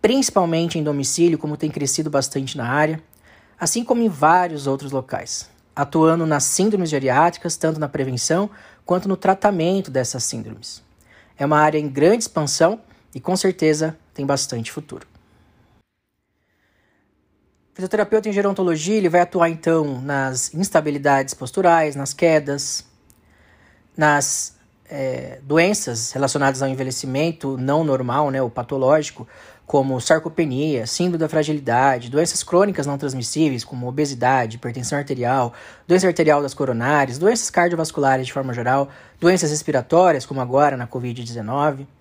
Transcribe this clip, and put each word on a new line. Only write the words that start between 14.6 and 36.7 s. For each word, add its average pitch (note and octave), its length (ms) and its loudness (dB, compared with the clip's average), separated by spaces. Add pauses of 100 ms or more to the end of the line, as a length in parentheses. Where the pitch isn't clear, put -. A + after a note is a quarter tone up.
futuro. - 340 -16 (2750)
O - 40 -20
fisioterapeuta G#3 540 0
em G3+ 40 -4
gerontologia, G3 640 0
ele F#3+ 140 2
vai F3 120 4
atuar, F3 260 2
então, D#3+ 540 0
nas C3+ 540 -4
instabilidades C#3+ 800 0
posturais, D#3+ 600 2
nas C#3 200 -8
quedas, C#3+ 680 0 (1120)
nas, D3 640 0 (340)
é, C3 520 -8
doenças D3 680 0
relacionadas C3+ 520 0
ao C#3 40 0
envelhecimento C3+ 920 -4
não C#3+ 240 2
normal, C3+ 480 0
né, C3+ 100 -2
o A#2+ 80 0
patológico, C3+ 800 0 (400)
como C3 340 0
sarcopenia, D3+ 840 0
síndrome F3 320 -2
da D#3 100 -2
fragilidade, C3+ 800 0
doenças C3 320 0
crônicas F3+ 460 0
não C#3+ 100 -4
transmissíveis, C3 680 -2
como B2 240 -10
obesidade, B2+ 680 0
hipertensão B2 420 -6
arterial, B2+ 560 -2 (340)
doença F#3 200 4
arterial D3+ 340 4
das C#3 140 -6
coronárias, C3+ 640 0